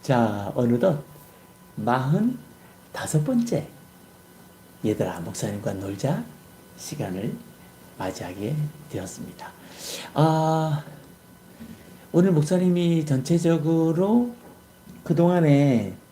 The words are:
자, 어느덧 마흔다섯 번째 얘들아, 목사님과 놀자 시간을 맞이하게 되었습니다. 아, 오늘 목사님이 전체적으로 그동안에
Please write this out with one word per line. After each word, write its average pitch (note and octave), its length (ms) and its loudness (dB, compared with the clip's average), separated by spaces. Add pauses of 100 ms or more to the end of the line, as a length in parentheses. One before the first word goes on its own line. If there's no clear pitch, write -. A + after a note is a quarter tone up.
자, G#2+ 500 0
어느덧 B2 480 2 (720)
마흔다섯 D3+ 1500 -2
번째 A#3 440 -2 (1160)
얘들아, F#2 360 -2
목사님과 G#2 540 -6
놀자 G2+ 460 -4 (540)
시간을 F#2+ 640 -8 (600)
맞이하게 F#2+ 560 -8 (360)
되었습니다. - 600 -12 (640)
아, D#3+ 680 2 (1300)
오늘 F3+ 220 4
목사님이 E3+ 720 2
전체적으로 E3 1300 2 (720)
그동안에 C#3+ 880 4 (180)